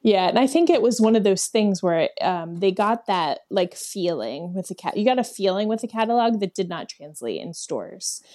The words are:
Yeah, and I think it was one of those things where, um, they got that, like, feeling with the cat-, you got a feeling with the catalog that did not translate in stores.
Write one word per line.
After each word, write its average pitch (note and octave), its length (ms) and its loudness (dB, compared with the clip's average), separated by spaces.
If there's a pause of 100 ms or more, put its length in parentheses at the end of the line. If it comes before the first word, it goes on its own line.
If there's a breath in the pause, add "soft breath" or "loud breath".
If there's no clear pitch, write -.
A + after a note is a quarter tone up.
Yeah, F#3+ 260 6
and - 100 2
I C4 80 6
think E4 240 4
it D4 100 6
was A3+ 180 2
one A3 160 6
of G#3+ 100 4
those G3 220 2
things G#3 360 0
where, E3+ 260 2 (140)
um, E3+ 380 -4
they G3 120 4
got G#3+ 340 0
that, E3+ 340 0 (100)
like, F3+ 240 0
feeling E3+ 800 -6
with F#3 140 -6
the - 60 -10
cat-, - 220 -8
you G#3 80 0
got B3+ 140 2
a B3 60 -2
feeling G3 440 -2
with A3 140 -4
the A#3 60 -8
catalog A3+ 520 0
that F#3+ 140 -6
did F3+ 160 -4
not E3 180 -10
translate B2 500 -10
in E3+ 140 -10
stores. - 720 -10 (120 soft breath)